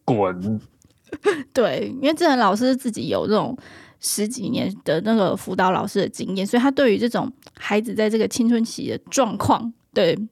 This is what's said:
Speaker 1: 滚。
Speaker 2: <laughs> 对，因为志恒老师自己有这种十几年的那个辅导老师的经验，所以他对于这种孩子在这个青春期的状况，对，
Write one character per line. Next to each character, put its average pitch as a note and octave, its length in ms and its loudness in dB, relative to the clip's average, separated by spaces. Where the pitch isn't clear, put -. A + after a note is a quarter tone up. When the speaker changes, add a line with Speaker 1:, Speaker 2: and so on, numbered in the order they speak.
Speaker 1:
滚。 G2 560 0
Speaker 2:
<laughs> D#4 520 -4
对， D3+ 500 0
因 C4+ 60 0
为 D#4+ 60 2
志 F4 160 0
恒 B3+ 100 4
老 G3+ 160 4
师 B3+ 180 2
自 B3+ 160 -4
己 D#3+ 200 -6
有 F2+ 180 0
这 G#3 60 2
种 D#3+ 200 0
十 - 260 -2
几 G#3+ 220 -6
年 B2+ 260 -2
的 D#3+ 160 0
那 A3 120 0
个 G3 220 2
辅 F#3 180 -8
导 F#3 180 2
老 G3 140 0
师 G#3 140 -2
的 F3 80 2
经 - 300 -8
验， F#3+ 100 -2
所 A#3+ 100 0
以 A#3+ 60 4
他 C#4 80 4
对 C4+ 220 4
于 G3 40 2
这 A3+ 120 0
种 - 200 -2
孩 G#3 220 0
子 A3 120 -8
在 G#3+ 160 0
这 A3 80 2
个 G#3 80 2
青 A3+ 220 0
春 A#3 160 2
期 - 260 -6
的 A2 80 -4
状 A3+ 280 0
况， A#3 360 0
对， E3+ 240 4